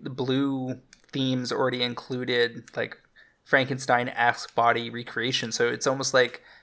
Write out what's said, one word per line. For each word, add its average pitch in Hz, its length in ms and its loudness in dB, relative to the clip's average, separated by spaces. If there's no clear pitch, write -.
the 135 60 -10
blue 131 720 -2
themes 131 400 -2
already 127 300 0
included, 123 800 -2
like, 113 220 -6
Frankenstein-esque 127 1080 0
body 117 340 4
recreation. 120 640 -4
So 120 160 2
it's 123 180 -2
almost 135 280 0
like 123 280 4